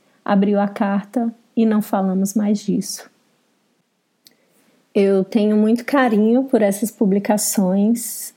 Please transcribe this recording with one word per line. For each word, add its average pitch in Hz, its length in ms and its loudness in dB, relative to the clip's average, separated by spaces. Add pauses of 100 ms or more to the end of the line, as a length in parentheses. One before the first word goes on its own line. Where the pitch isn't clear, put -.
(240)
Abriu 202 360 2
a 202 80 0
carta 202 640 -4 (220)
e 226 100 2
não 214 160 2
falamos 190 520 -2
mais 208 260 0
disso. - 500 -6 (1800)
Eu 196 300 2
tenho 214 320 0
muito 220 300 2
carinho 240 580 2
por 247 180 0
essas 202 300 -2
publicações. 202 1500 -2